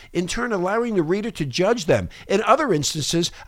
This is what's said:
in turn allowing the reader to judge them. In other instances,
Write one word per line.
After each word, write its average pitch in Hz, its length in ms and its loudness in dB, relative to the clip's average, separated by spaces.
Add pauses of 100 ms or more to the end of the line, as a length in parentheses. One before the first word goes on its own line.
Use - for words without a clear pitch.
(120)
in 175 140 -2
turn 233 260 -4
allowing 214 420 -2
the 185 80 2
reader 202 280 0
to - 160 -4
judge 180 400 0
them. 107 240 2 (180)
In 196 140 2
other 233 320 4
instances, 156 580 -2 (160)